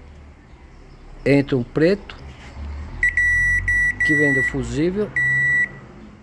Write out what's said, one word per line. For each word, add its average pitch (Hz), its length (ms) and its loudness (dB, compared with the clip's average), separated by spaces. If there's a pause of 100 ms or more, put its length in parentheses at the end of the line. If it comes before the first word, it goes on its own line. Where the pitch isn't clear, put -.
(1200)
entra 139 320 4
um 120 80 0
preto, 170 520 0 (1900)
que 151 100 4
vem 147 180 4
do 131 100 2
fusível, 147 640 -2 (1120)